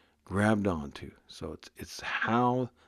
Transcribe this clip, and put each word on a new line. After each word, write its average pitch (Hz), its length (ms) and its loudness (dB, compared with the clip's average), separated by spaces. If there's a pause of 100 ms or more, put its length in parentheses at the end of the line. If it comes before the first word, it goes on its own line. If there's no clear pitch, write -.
(240)
grabbed 104 420 2
onto. 73 440 -2 (160)
So - 260 -10
it's, - 240 -14
it's - 240 -12
how 123 680 2 (180)